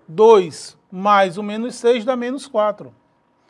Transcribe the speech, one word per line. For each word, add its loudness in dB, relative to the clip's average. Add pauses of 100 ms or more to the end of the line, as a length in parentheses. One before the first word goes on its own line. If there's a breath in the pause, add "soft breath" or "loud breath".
dois 2 (120)
mais 0
o -10
menos -8
seis -2
dá -2
menos -10
quatro. -6 (540 soft breath)